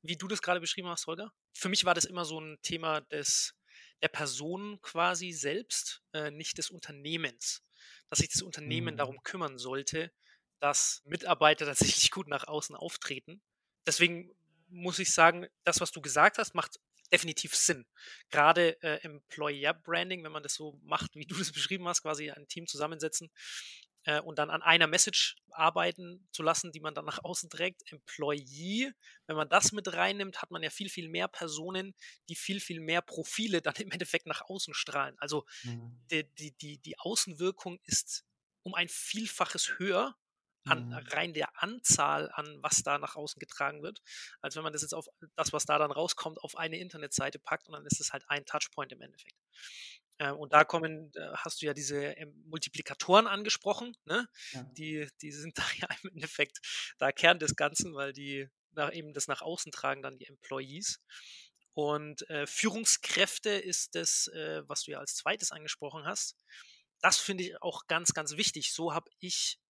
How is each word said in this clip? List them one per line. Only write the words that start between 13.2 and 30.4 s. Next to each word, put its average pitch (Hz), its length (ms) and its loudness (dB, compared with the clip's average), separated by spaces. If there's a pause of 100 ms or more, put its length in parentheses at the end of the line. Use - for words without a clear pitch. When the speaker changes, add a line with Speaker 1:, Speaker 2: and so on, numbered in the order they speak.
Speaker 1:
Deswegen 170 460 4 (360)
muss 175 320 -4
ich 185 140 2
sagen, 170 340 8 (160)
das, 170 180 4
was 175 100 -2
du 160 100 -10
gesagt 147 360 6
hast, - 180 -2
macht - 240 -2 (320)
definitiv 165 440 2
Sinn. 139 320 4 (420)
Gerade, 165 540 4
äh, 156 200 -2
Employer 147 680 -4
Branding, 170 500 -4
wenn 156 80 -10
man 156 120 -10
das 143 100 -4
so 151 300 -8
macht, - 320 -4
wie 151 100 -12
du 180 120 -8
das 170 140 -4
beschrieben 180 360 -4
hast, 175 160 0
quasi 151 260 -4
ein 147 180 -14
Team 170 200 -12
zusammensetzen, 156 640 -4 (720)
äh, 151 160 2
und 160 180 -6
dann 151 100 2
an 160 120 -2
einer 165 260 8
Message - 480 4 (160)
arbeiten 175 800 0
zu - 120 -6
lassen, 165 280 2
die 151 80 -14
man 151 160 -4
dann 151 100 -6
nach 151 180 -6
außen 170 260 -4
trägt. - 420 -4
Employee, 151 1000 -2 (360)
wenn 156 80 -2
man 151 140 0
das 185 220 8
mit 196 220 -4
reinnimmt, 190 480 0